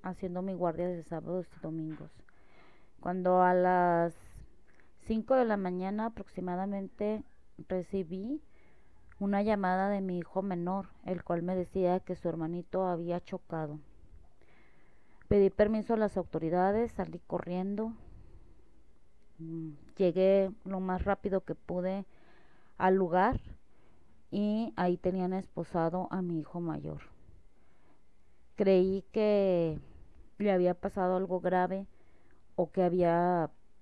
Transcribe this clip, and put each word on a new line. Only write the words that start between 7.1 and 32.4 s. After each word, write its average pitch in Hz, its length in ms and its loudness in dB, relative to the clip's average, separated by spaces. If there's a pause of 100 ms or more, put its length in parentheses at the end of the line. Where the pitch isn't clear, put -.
recibí 190 720 -4 (800)
una 202 240 2
llamada 196 460 2
de 202 120 0
mi 180 180 -4
hijo 185 240 -4
menor, 190 440 -4 (180)
el 180 200 -6
cual 170 180 -2
me 180 140 -2
decía 180 420 0
que 180 160 -6
su 170 140 -6
hermanito 170 580 -4
había 175 340 -2
chocado. 156 600 -8 (1500)
Pedí 196 240 6
permiso 214 440 2
a 220 40 0
las 208 180 0
autoridades, 185 760 0
salí 175 260 -6
corriendo, 196 760 -6 (1500)
mm, 165 340 -10 (240)
llegué 190 560 4 (120)
lo 190 140 -6
más 185 260 -2
rápido 190 400 0
que - 120 -8
pude 185 500 -6 (680)
al 185 180 4
lugar 190 460 4 (880)
y 214 460 -2
ahí 180 200 2
tenían 185 360 -2
esposado 175 800 -4
a 190 120 -2
mi 170 160 -2
hijo 170 220 -8
mayor. 151 400 -6 (1500)
Creí 190 560 4
que 190 680 2 (580)
le 202 140 2
había 180 220 4
pasado 185 420 -2
algo 185 240 -2
grave 180 460 0 (680)